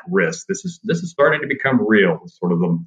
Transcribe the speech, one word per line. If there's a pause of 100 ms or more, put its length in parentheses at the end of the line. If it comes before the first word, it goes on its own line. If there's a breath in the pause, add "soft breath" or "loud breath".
risk?
This
is,
this
is
starting
to
become
real,
sort
of
the,